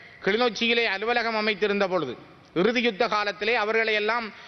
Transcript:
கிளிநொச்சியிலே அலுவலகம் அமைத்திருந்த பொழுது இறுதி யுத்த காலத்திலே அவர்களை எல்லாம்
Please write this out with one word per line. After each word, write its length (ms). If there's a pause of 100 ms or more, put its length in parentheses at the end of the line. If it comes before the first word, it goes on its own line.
(240)
கிளிநொச்சியிலே 600
அலுவலகம் 600
அமைத்திருந்த 420
பொழுது 280 (380)
இறுதி 280
யுத்த 260
காலத்திலே 460
அவர்களை 400
எல்லாம் 380 (160)